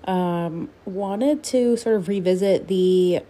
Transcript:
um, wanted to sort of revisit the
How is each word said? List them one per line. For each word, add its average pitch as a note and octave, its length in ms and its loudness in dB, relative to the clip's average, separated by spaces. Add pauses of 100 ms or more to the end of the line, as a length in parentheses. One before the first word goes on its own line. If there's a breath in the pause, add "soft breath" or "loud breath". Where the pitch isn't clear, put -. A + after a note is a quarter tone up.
um, E3+ 640 -2 (140)
wanted G#3 580 -2
to A#3+ 340 2
sort A3+ 200 0
of F3+ 100 -2
revisit F#3+ 640 0
the F#3 600 2